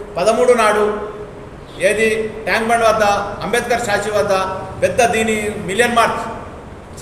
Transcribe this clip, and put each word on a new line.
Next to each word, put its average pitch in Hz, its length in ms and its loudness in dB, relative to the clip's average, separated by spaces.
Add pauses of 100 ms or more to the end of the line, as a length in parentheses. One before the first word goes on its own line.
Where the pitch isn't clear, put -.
(180)
పదమూడు 233 360 4
నాడు 208 600 2 (640)
ఏది 220 480 2
ట్యాంక్ 220 400 -2
బండ్ 226 160 4
వద్ద 214 200 4 (400)
అంబేద్కర్ 233 380 0
స్టాచ్యూ 208 320 -2
వద్ద 190 200 2 (480)
పెద్ద 214 240 4
దీని 220 500 0 (100)
మిలియన్ 226 300 0
మార్చ్ 220 260 2 (800)